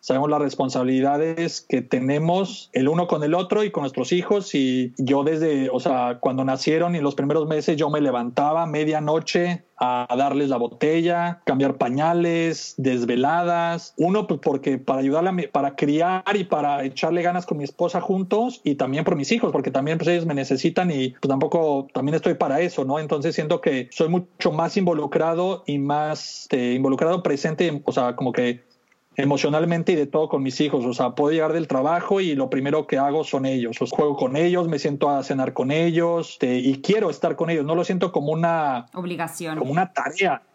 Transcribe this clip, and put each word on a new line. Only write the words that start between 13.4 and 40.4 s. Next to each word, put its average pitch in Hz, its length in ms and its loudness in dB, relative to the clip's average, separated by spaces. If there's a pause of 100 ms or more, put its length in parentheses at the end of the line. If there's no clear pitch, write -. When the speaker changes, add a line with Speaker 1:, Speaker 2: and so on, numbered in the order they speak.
Speaker 1:
Uno, 190 300 2
pues 160 160 -2
porque 135 360 0
para 135 220 -2
ayudarle 147 280 2
a 185 40 0
mi, 180 140 -2
para 139 300 -2
criar 165 480 2 (100)
y 196 100 2
para 143 400 0
echarle 165 380 0
ganas 175 240 0
con 160 120 -2
mi 143 60 -6
esposa 175 360 -2
juntos 202 640 0
y 147 100 2
también 143 300 0
por 180 100 2
mis 143 160 -2
hijos, 220 220 2
porque 135 180 0
también, 139 280 0
pues, 170 100 0
ellos 175 180 2
me 156 80 -2
necesitan 160 560 0
y, 131 200 0
pues, - 180 -6
tampoco, 143 680 2
también 139 220 0
estoy 170 180 2
para 156 260 0
eso, 175 240 -2
¿no? 135 140 -2
Entonces 151 380 -2
siento 156 240 0
que 131 320 0
soy 160 160 0
mucho 175 420 0
más 165 260 0
involucrado 170 920 0
y 143 120 -2
más, 151 640 -4
este, 123 320 0
involucrado, 139 480 2
presente, 156 640 0
o 147 80 -2
sea, 123 240 0
como 127 160 -2
que 120 320 -2 (500)
emocionalmente 156 760 2
y - 40 6
de 143 100 2
todo 156 220 0
con 147 140 0
mis 131 200 -2
hijos. 139 240 0
O 123 80 -2
sea, 123 200 0
puedo 147 180 2
llegar 156 200 2
del 165 160 -2
trabajo 170 540 0
y 165 120 0
lo 135 140 0
primero 143 380 0
que 147 120 0
hago 143 260 0
son 135 200 -2
ellos. 123 380 -2
O 127 40 -2
sea, - 100 -8
juego 147 200 2
con 131 200 0
ellos, 175 320 2
me 156 100 -2
siento 143 320 0
a 139 120 0
cenar 135 300 -2
con 135 180 -2
ellos, 170 600 2
este, 127 240 0
y 131 240 2
quiero 202 300 2
estar 151 260 -2
con 165 140 0
ellos. 160 160 0
No 156 80 0
lo 175 100 2
siento 180 260 0
como 151 220 -2
una 160 600 0
Speaker 2:
Obligación. 165 640 -6
Speaker 1:
como 131 120 -2
una 180 220 0
tarea. 143 480 -2 (140)